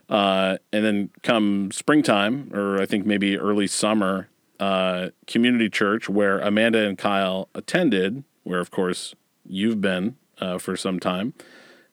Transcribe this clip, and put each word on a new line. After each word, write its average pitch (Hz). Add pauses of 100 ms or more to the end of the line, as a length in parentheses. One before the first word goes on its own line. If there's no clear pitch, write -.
uh, 95 (160)
and 107
then 101 (120)
come 101
springtime, 127
or 98
I 98
think 104
maybe 101
early 101
summer, 98 (300)
uh, 92 (180)
community 117
church 104
where 98
Amanda 110
and 95
Kyle 95
attended, 110 (200)
where, 90
of 87
course, 90 (340)
you've 104
been, 95 (260)
uh, 92
for 92
some 92
time, 95 (600)